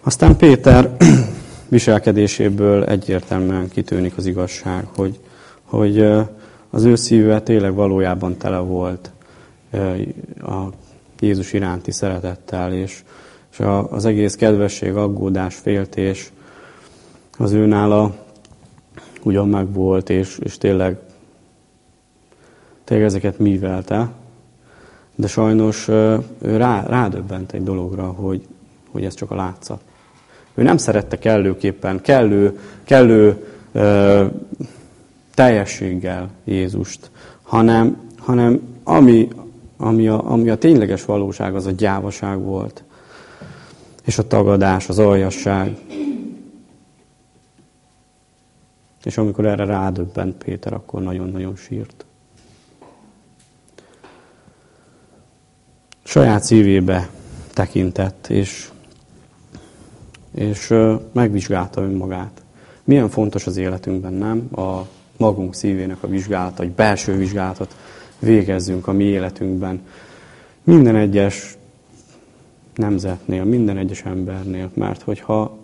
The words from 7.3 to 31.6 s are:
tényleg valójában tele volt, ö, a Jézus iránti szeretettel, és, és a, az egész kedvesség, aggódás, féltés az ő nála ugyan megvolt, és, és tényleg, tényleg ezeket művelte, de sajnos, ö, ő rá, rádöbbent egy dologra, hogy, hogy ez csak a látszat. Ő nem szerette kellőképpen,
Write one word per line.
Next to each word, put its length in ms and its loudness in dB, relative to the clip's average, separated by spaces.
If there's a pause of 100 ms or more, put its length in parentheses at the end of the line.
tényleg 320 0
valójában 640 -2
tele 200 -6
volt, 540 -6 (600)
ö, 220 -4 (480)
a 280 -8 (500)
Jézus 340 -2
iránti 380 -4
szeretettel, 840 -6
és, 300 -8 (480)
és 80 -20
a, 320 0
az 140 -6
egész 300 0
kedvesség, 600 0
aggódás, 600 -2
féltés 760 -4 (1040)
az 140 0
ő 140 2
nála 500 2 (1080)
ugyan 260 0
megvolt, 600 -2
és, 280 -2
és 200 -10
tényleg, 400 0 (1900)
tényleg 240 2
ezeket 320 -4
művelte, 720 -2 (1040)
de 120 -4
sajnos, 600 0
ö, 300 2 (240)
ő 160 -2
rá, 280 0
rádöbbent 680 -4
egy 120 -8
dologra, 420 -6
hogy, 420 -8 (440)
hogy 140 -6
ez 80 -8
csak 180 -12
a 40 -6
látszat. 460 -10 (800)
Ő 40 2
nem 140 4
szerette 400 -2
kellőképpen, 840 -2